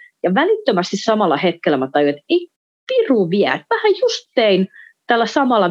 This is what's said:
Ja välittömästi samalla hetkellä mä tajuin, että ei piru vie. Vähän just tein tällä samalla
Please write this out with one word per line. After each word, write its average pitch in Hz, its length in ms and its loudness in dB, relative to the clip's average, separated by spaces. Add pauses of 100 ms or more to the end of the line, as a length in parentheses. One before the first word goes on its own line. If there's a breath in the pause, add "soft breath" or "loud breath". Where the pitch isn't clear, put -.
(220 loud breath)
Ja 185 120 0
välittömästi 269 640 0
samalla 202 400 0
hetkellä 165 420 -2
mä 131 140 -4
tajuin, 147 180 2
että 143 180 -8
ei 349 200 -2 (400)
piru 247 420 0
vie. 190 160 2
Vähän 427 460 0 (100)
just - 320 -4
tein 190 340 2 (380 loud breath)
tällä 233 200 0
samalla 233 440 0